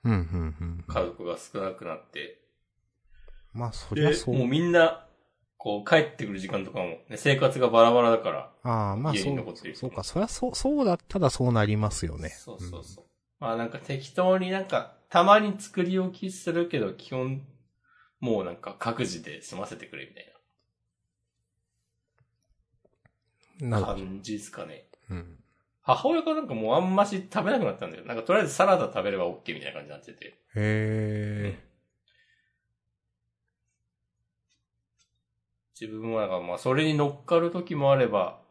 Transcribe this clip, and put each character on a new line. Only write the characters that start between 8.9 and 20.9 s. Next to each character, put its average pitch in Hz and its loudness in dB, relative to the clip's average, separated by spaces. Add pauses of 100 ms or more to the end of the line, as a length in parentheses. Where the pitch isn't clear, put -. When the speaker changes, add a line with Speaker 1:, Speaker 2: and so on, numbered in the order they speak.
Speaker 1:
ー、 - -2
ま 143 -2
あ、 143 0
Speaker 2:
家 98 0
に 139 0
残 117 -6
っ - -12
て - -14
る - -12
人 - -8
も。 127 -6
Speaker 1:
そ - -
う、 - -
そ - -20
う - -8
か。 95 -6
そ - -4
り 202 2
ゃ 220 -4
そ - -4
う、 233 -6
そ 285 0
う - 4
だ 175 4
っ - -2
た - -4
ら 160 4
そ 123 0
う 123 4
な 110 4
り 107 2
ま 107 2
す - -6
よ 78 -6
ね。 78 -10
Speaker 2:
そ - -18
う 95 -16
そ 87 -10
う - -14
そ - -20
う。 - -20
Speaker 1:
う - -20
ん。 - -20 (300)
Speaker 2:
ま 117 -4
あ 113 -2
な 117 -4
ん 117 -8
か - -12
適 - -10
当 185 4
に 185 -2
な 190 -2
ん - -6
か、 - -4 (140)
た 175 6
ま 202 10
に 208 0
作 - -4
り 185 0
置 185 0
き 185 -10
す - -6
る 170 0
け 147 -2
ど、 95 -2
基 - -18
本、 131 -6 (720)
も 110 0
う - -4
な 87 -6
ん 87 -12
か - -14
各 117 -4
自 90 -4
で 78 -14
済 - -14
ま 101 -8
せ - -14
て - -16
く - -16
れ 67 -14
み - -20
た - -20
い - -20 (3250)